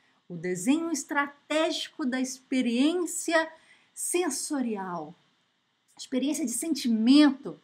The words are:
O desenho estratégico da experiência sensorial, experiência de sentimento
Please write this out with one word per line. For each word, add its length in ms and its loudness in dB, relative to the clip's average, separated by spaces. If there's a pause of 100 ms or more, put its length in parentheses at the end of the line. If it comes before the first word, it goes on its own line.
(280)
O 80 -12
desenho 540 -2
estratégico 1120 -4
da 160 -2
experiência 1300 0 (440)
sensorial, 1200 -4 (840)
experiência 480 -2
de 80 -4
sentimento 1120 4